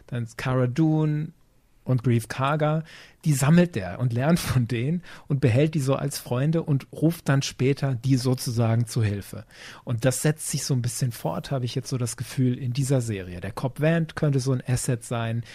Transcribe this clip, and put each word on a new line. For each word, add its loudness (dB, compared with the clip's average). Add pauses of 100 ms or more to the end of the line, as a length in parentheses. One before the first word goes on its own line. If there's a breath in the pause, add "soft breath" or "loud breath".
dann -6 (100)
Cara 0
Dune 0 (500)
und 2
Greef 2
Karga, 0 (420 loud breath)
die 4
sammelt 6
der -6
und 0
lernt 2
von 0
denen 0 (260 loud breath)
und 0
behält 4
die 0
so 0
als -4
Freunde 0
und 0
ruft 0
dann 4
später 0
die 2
sozusagen 2
zu -2
Hilfe. -4 (380 loud breath)
Und -4
das 2
setzt -2
sich -4
so 0
ein 0
bisschen -2
fort, -6
habe -2
ich -6
jetzt -6
so -2
das -4
Gefühl, 0
in -6
dieser 0
Serie. -6
Der -6
Cobb -6
Vanth 2
könnte 2
so 0
ein 0
Asset -2
sein, -4 (120)